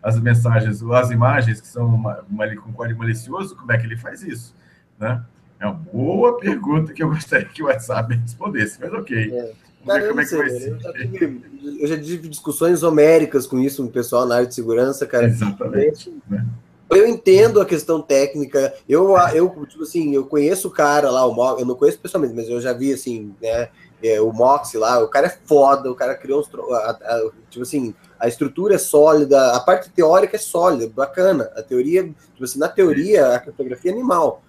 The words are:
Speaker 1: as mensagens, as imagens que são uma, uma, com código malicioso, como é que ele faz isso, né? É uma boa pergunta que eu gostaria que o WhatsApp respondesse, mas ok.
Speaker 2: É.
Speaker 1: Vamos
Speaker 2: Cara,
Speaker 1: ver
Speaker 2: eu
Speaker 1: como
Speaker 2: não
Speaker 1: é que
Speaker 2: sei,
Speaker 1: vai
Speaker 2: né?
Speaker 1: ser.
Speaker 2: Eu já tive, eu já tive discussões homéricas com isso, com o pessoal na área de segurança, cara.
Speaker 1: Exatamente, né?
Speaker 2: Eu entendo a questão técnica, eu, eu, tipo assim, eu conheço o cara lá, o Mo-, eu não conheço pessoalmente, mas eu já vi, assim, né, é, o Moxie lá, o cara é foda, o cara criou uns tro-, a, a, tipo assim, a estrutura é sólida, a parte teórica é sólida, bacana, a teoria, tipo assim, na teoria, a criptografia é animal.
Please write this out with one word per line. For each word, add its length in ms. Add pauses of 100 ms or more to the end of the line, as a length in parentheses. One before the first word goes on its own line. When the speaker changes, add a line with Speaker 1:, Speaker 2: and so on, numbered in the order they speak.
Speaker 1:
as 160
mensagens, 640
as 260
imagens 500
que 80
são 200
uma, 420
uma, 180 (100)
com 140
código 280
malicioso, 560
como 160
é 80
que 80
ele 100
faz 240
isso, 340 (440)
né? 240 (360)
É 60
uma 80
boa 640
pergunta 560
que 80
eu 80
gostaria 380
que 160
o 20
WhatsApp 500
respondesse, 640
mas 140
ok. 240
Speaker 2:
É. 360 (300)
Speaker 1:
Vamos 40
Speaker 2:
Cara, 120
Speaker 1:
ver 60
Speaker 2:
eu 40
Speaker 1:
como 60
Speaker 2:
não 60
Speaker 1:
é 20
que 60
Speaker 2:
sei, 80
Speaker 1:
vai 120
Speaker 2:
né? 100
Speaker 1:
ser. 120
Speaker 2:
Eu 80
já 140
tive, 880
eu 60
já 120
tive 300
discussões 540
homéricas 640
com 120
isso, 220
com 80
o 20
pessoal 360
na 80
área 120
de 60
segurança, 540
cara. 180
Speaker 1:
Exatamente, 880 (160)
né? 160 (460)
Speaker 2:
Eu 160
entendo 540
a 60
questão 340
técnica, 720 (160)
eu, 260 (200)
eu, 120 (200)
tipo 160
assim, 320
eu 100
conheço 440
o 20
cara 400
lá, 120
o 120
Mo-, 240
eu 60
não 100
conheço 240
pessoalmente, 340
mas 160
eu 100
já 140
vi, 180
assim, 480
né, 300 (320)
é, 180
o 140
Moxie 460
lá, 240
o 40
cara 200
é 180
foda, 460
o 20
cara 220
criou 240
uns 80
tro-, 260
a, 160
a, 400 (180)
tipo 140
assim, 320 (260)
a 80
estrutura 460
é 60
sólida, 760
a 40
parte 320
teórica 440
é 40
sólida, 520
bacana, 520 (120)
a 60
teoria, 440
tipo 380
assim, 140
na 100
teoria, 680
a 40
criptografia 520
é 20
animal. 560